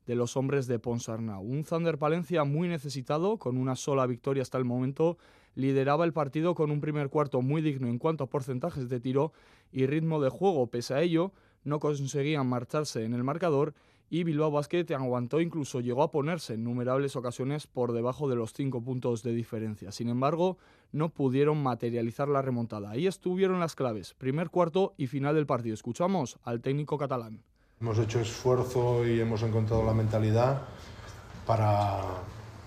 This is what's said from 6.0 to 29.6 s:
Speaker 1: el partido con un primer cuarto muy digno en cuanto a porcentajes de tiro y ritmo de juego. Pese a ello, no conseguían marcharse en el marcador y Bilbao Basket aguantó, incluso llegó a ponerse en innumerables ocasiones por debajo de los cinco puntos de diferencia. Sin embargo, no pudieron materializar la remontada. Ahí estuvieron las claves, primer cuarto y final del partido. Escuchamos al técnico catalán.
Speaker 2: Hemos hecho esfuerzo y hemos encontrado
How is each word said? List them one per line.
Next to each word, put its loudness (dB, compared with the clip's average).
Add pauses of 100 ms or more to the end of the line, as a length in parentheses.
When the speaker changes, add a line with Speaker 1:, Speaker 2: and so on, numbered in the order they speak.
Speaker 1:
el 2
partido 0
con 0
un 0
primer -2
cuarto 2
muy 2
digno 0
en 0
cuanto 0
a -4
porcentajes -4
de -4
tiro 0 (400)
y 2
ritmo 0
de 4
juego. 2
Pese -4
a 2
ello, 2 (320)
no -2
conseguían 0
marcharse -2
en -2
el -2
marcador 2 (380)
y 0
Bilbao 2
Basket 0
aguantó, 0
incluso -2
llegó 2
a 4
ponerse -2
en -4
innumerables 0
ocasiones -4
por -2
debajo -2
de 2
los -2
cinco -4
puntos -2
de -2
diferencia. -6
Sin -4
embargo, 2 (320)
no 0
pudieron 2
materializar -2
la 2
remontada. -4
Ahí 0
estuvieron 0
las -2
claves, -4
primer -2
cuarto 2
y -2
final 0
del 4
partido. 0
Escuchamos -2
al -4
técnico -2
catalán. -6 (360)
Speaker 2:
Hemos 0
hecho 2
esfuerzo 2
y 2
hemos 0
encontrado 2